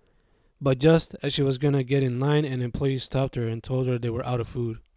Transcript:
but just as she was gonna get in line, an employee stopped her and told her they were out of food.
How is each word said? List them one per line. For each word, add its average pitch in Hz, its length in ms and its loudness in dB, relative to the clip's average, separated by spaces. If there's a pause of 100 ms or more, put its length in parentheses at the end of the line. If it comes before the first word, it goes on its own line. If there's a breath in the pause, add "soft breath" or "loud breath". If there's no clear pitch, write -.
(600)
but 135 160 2
just 160 460 4
as 143 100 -2
she - 80 0
was 135 160 2
gonna 143 260 2
get 135 200 2
in 123 160 0
line, 147 260 2
an 131 160 -4
employee 131 380 -2
stopped 135 340 -2
her 120 140 -2
and 113 160 -6
told 131 240 -2
her 123 100 0
they 117 140 -4
were 123 140 -6
out 123 140 -2
of 113 80 -4
food. 117 300 -6 (200)